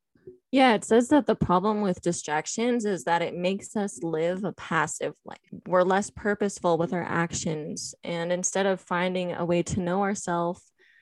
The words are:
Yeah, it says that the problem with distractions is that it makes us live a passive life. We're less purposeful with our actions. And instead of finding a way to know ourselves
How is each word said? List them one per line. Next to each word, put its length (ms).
Yeah, 220
it 100
says 240
that 180
the 100
problem 440
with 220
distractions 840
is 200
that 180
it 140
makes 400
us 260
live 400
a 100
passive 600
life. 140
We're 180
less 260
purposeful 640
with 160
our 120
actions. 1000
And 300
instead 340
of 140
finding 520
a 120
way 180
to 180
know 220
ourselves 680